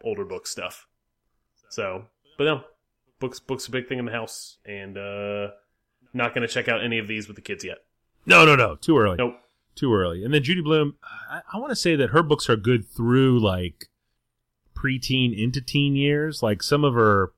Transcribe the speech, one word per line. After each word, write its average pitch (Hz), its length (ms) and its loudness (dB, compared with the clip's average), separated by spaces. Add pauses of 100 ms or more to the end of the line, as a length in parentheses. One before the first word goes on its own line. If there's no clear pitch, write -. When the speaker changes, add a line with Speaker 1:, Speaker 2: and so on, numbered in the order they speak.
Speaker 1:
older 104 220 -6
book 90 240 -12
stuff. - 380 -12 (840)
So, 98 360 -8 (320)
but 143 60 0
no, 147 180 0 (580)
books, 127 180 -8
books 131 300 -10
a - 20 -18
big 123 180 -6
thing 127 100 -6
in 123 60 -6
the 113 80 -8
house, - 520 -12
and, 98 340 -14
uh, 101 500 -8 (640)
not 120 220 -4
gonna 120 140 -2
check 120 200 -4
out 117 160 -2
any 117 140 -2
of 104 100 -4
these 107 180 -8
with 104 100 -18
the 98 60 -20
kids - 220 -10
yet. 90 140 -12 (480)
Speaker 2:
No, 175 180 8
no, 156 100 8
no, 110 220 4
too 156 220 4
early. 101 180 4
Speaker 1:
Nope. 123 180 -2 (400)
Speaker 2:
Too 135 200 0
early. 90 300 0
And 123 100 -2
then 147 80 4
Judy 175 180 -2
Blume, 151 340 2 (360)
I, 156 100 -10 (140)
I 196 40 -6
wanna 262 180 -6
say 170 200 2
that 131 140 2
her 156 120 6
books 147 280 0
are 117 60 4
good 110 320 0
through, 123 520 2
like, 92 480 -2 (840)
preteen 127 600 -2
into 123 240 -4
teen 143 360 0
years. 147 460 -2
Like, 104 200 0
some 147 220 2
of 135 100 2
her 104 440 4